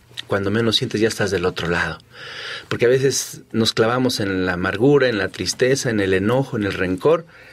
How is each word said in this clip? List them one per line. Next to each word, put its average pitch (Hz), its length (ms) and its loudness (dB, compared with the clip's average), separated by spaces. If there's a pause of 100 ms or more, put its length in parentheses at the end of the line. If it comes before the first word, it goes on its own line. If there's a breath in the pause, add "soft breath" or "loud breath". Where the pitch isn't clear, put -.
(260)
cuando 98 240 -2
menos 110 260 0
sientes 117 240 -2
ya 110 80 4
estás 104 220 -2
del 90 140 -2
otro 87 240 -2
lado. 82 300 -2 (720 loud breath)
Porque 110 180 0
a - 20 6
veces 131 540 0 (100)
nos 113 220 0
clavamos 123 460 0
en 95 260 -2
la 92 80 0
amargura, 113 540 2
en 110 100 0
la 95 100 -2
tristeza, 127 640 -2
en 107 100 0
el 95 140 2
enojo, 120 420 0
en 104 80 -2
el 95 80 -2
rencor. 92 540 0 (260 loud breath)